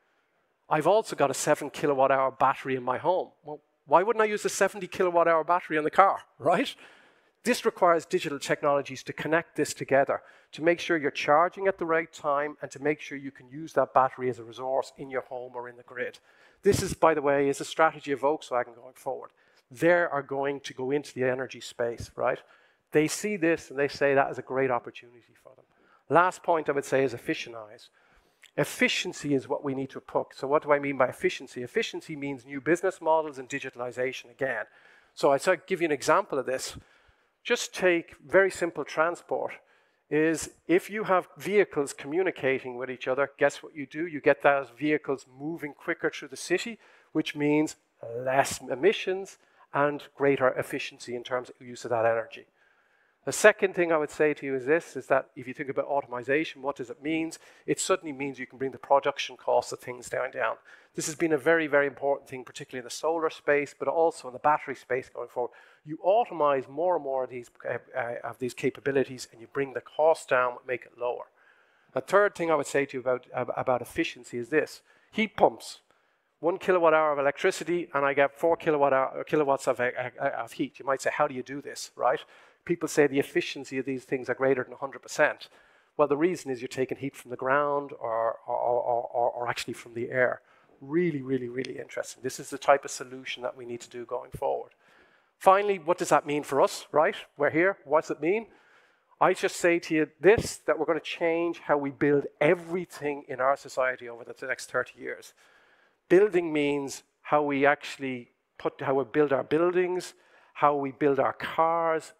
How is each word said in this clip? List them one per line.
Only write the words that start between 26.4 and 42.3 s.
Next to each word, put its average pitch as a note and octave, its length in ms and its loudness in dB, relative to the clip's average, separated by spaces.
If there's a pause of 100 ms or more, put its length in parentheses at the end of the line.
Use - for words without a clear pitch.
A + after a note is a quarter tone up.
point D#3+ 260 0
I D3+ 40 2
would C#3 120 -2
say C3+ 200 2
is A#2 100 -2
efficientize. A#2 720 -10 (680)
Efficiency D#3 760 -2
is B2 120 0
what C#3+ 160 -4
we C#3 120 -4
need C3+ 160 -6
to C3 100 -14
put. - 340 -4
So C3+ 140 -8
what D3 160 2
do D3 80 4
I C#3+ 80 4
mean C#3 180 -4
by C3 80 4
efficiency? B2+ 560 -4
Efficiency E3+ 540 -6
means C#3 280 -8
new C#3 160 -12
business E3+ 400 0
models D#3 380 0
and B2 100 -12
digitalization B2 840 -6
again. A#2 340 -4 (500)
So D3+ 180 4
I C#3 40 4
sort F3 240 2
of - 60 -20
give F#3 140 -2
you E3+ 60 0
an D3+ 60 2
example D#3 460 2
of B2 80 -4
this. B2+ 300 -6 (680)
Just - 300 -2
take F3 420 0 (100)
very F#3 240 6
simple E3 340 -4
transport, D#3 680 -2 (580)
is D#3 400 0 (160)
if F3 240 2
you G#3 140 -6
have F3+ 240 0 (100)
vehicles D#3 540 0
communicating C#3 840 -2